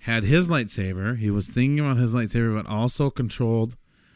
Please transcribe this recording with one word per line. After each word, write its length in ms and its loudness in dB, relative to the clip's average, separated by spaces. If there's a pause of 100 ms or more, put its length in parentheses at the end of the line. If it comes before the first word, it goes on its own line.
had 240 -2
his 240 4
lightsaber. 720 -2
He 120 0
was 180 0
thinking 320 2
about 160 0
his 180 2
lightsaber, 400 0
but 160 -6
also 400 0
controlled 640 -2 (420)